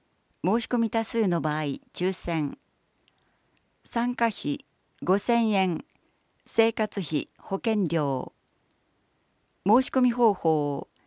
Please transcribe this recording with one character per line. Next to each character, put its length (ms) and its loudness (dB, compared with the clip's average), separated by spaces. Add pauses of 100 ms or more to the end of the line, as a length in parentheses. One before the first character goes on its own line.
(440)
申 160 2
し 40 -4
込 140 -2
み 120 0
多 140 0
数 240 0
の 120 2
場 180 -2
合、 40 -2 (320)
抽 180 -2
選。 460 -4 (1200)
参 320 -2
加 120 0
費 380 -4 (380)
五 160 2
千 320 2
円、 340 0 (600)
生 260 2
活 280 -4
費、 280 -4 (100)
保 180 -8
険 320 0
料。 440 -2 (1300)
申 160 6
し 60 0
込 140 0
み 100 4
方 200 4
法、 560 0 (180)